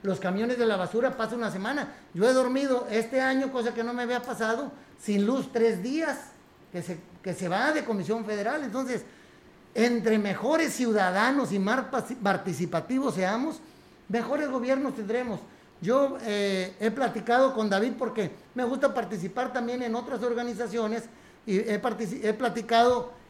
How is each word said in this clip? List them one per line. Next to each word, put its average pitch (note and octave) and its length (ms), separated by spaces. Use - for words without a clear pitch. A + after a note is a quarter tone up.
los F#3+ 160
camiones A3 400
de A#3 80
la G#3 100
basura, A3 400
pasa A3+ 180
una A#3 140
semana. G#3+ 460
Yo G3 160
he C4 40
dormido C4 580
este A3+ 280
año, C4 320
cosa A#3+ 220
que A3+ 100
no A#3+ 80
me B3 120
había A#3 180
pasado, A#3+ 500
sin G3+ 260
luz B3 260
tres A3+ 300
días, C#4 380
que F3 120
se, F3 160
que F#3 100
se F#3 160
va A3+ 220
de D4+ 120
Comisión G#3+ 400
Federal. G#3+ 400
Entonces, B3 400
entre A3 460
mejores B3 520
ciudadanos A3 840
y G3+ 40
más G#3+ 320
pas-, - 320
participativos F#3+ 920
seamos, G#3+ 460
mejores A#3 380
gobiernos C4 480
tendremos. A3 440
Yo, C4+ 400
eh, G3+ 580
he G#3+ 120
platicado B3 640
con A3 120
David G#3 300
porque G#3+ 340
me B3 100
gusta B3 300
participar G#3 580
también B3 300
en A#3 140
otras A#3+ 260
organizaciones A3+ 840
y G3 140
he G#3+ 240
partici-, A3+ 420
he G#3+ 100
platicado A#3 800